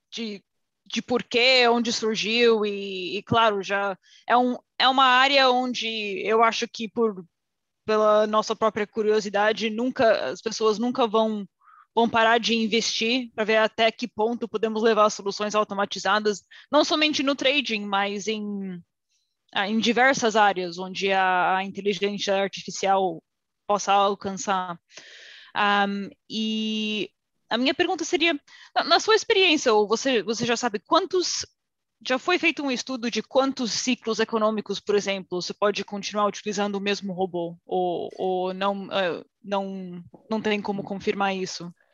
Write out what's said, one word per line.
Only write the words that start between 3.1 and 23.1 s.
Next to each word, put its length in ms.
e, 40
claro, 400
já 360
é 100
um, 200
é 100
uma 160
área 460
onde 760
eu 180
acho 260
que 200
por, 360
pela 420
nossa 300
própria 300
curiosidade, 840
nunca, 600
as 100
pessoas 380
nunca 280
vão, 400
vão 140
parar 300
de 160
investir 800
pra 100
ver 120
até 340
que 160
ponto 420
podemos 360
levar 260
soluções 440
automatizadas, 920
não 140
somente 400
no 100
trading, 520
mas 420
em, 520
ah, 160
em 120
diversas 560
áreas 420
onde 340
a, 440
a 80
inteligência 760
artificial 800